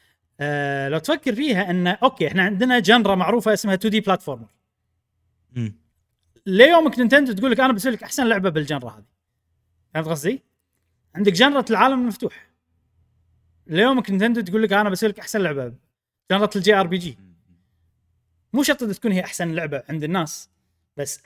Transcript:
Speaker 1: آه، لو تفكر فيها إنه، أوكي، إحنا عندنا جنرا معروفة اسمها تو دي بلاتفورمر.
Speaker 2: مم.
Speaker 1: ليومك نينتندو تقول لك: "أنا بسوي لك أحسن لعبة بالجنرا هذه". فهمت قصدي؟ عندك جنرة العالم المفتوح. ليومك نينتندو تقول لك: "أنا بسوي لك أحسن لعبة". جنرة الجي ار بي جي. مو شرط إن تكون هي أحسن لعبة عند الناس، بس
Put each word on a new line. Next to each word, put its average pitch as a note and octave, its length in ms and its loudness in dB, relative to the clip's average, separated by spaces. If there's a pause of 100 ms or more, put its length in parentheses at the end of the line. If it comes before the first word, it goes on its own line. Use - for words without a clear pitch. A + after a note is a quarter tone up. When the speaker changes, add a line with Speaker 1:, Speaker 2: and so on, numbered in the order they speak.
(400)
Speaker 1:
آه، C#3 500 -4
لو D#3 80 -2
تفكر A#3+ 380 -2
فيها G#3 340 -2
إنه، F3+ 220 0
أوكي، G#3 360 -2
إحنا F3 160 0
عندنا A#3 360 0
جنرا G3 360 2
معروفة G3+ 380 0
اسمها G3 220 -2
تو F#3+ 120 -4
دي G#3+ 120 2
بلاتفورمر. D3 480 -4 (1080)
Speaker 2:
مم. A2 200 -6 (680)
Speaker 1:
ليومك C4+ 540 6
نينتندو B3+ 340 4
تقول A3+ 180 0
لك: A3+ 80 0
"أنا C4 140 4
بسوي G#3+ 180 -2
لك G#3 120 -8
أحسن A#3+ 240 -2
لعبة G3 220 0
بالجنرا C#3+ 400 -4
هذه". G#2 160 -20 (880)
فهمت D#3 140 -6
قصدي؟ E3 360 -4 (720)
عندك G3+ 160 2
جنرة B3+ 380 2
العالم B3 320 2
المفتوح. - 480 -6 (1160)
ليومك A#3 420 2
نينتندو A3 320 0
تقول G#3 220 0
لك: G3+ 100 0
"أنا G#3 160 2
بسوي G3 200 0
لك G3+ 100 -8
أحسن G#3+ 220 -4
لعبة". C3+ 320 -4 (580)
جنرة G3+ 240 0
الجي G3+ 200 4
ار F#3+ 120 2
بي F3+ 100 -4
جي. F3 200 -10 (1400)
مو C#4 100 2
شرط C#4 200 0
إن G#3 100 -4
تكون G#3+ 180 -2
هي F3+ 120 0
أحسن E3 320 -6
لعبة D3 340 -6
عند D3+ 140 -6
الناس، D#3+ 460 -6 (480)
بس C#3+ 280 -8